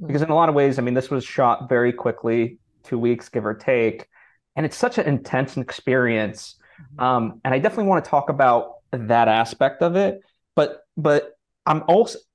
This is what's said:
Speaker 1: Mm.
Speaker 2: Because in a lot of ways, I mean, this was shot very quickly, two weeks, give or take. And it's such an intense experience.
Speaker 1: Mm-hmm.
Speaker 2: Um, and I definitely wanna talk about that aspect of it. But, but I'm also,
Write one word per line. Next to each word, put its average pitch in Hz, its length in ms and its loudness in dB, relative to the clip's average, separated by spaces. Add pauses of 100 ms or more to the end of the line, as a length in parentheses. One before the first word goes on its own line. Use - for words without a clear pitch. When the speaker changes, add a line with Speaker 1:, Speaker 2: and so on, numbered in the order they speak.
Speaker 1:
Mm. 165 60 -14
Speaker 2:
Because 143 160 -2
in 160 80 -4
a 151 40 0
lot 165 140 4
of 151 60 0
ways, 139 240 2
I 123 40 -2
mean, 123 120 -2
this 127 160 -2
was 131 140 -4
shot 123 440 0
very 123 240 2
quickly, 117 680 -2 (260)
two 123 140 -6
weeks, 120 300 -2
give 110 160 -6
or 107 100 -4
take. 117 540 -2 (460)
And 151 100 -4
it's 143 120 -6
such 247 220 -2
an 180 80 0
intense 139 500 -2
experience. 120 1000 -2 (240)
Speaker 1:
Mm-hmm. 135 200 -14
Speaker 2:
Um, 123 440 -2
and 131 80 0
I 131 60 2
definitely 208 300 0
wanna 180 140 2
talk - 260 0
about 127 460 2 (180)
that 117 340 2
aspect 113 560 0
of 175 140 0
it. 196 240 0 (340)
But, - 280 -2 (140)
but 151 400 0 (300)
I'm 151 220 0
also, 208 320 2 (140)